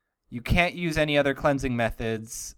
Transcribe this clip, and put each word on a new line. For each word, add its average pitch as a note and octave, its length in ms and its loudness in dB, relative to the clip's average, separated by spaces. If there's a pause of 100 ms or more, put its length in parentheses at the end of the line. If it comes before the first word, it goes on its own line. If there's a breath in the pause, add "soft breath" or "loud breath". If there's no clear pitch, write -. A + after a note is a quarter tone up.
(300)
you B2 120 -10
can't - 340 2
use E3+ 220 -2
any D3 200 2
other C#3 160 4
cleansing C3+ 420 0
methods, A2+ 840 -4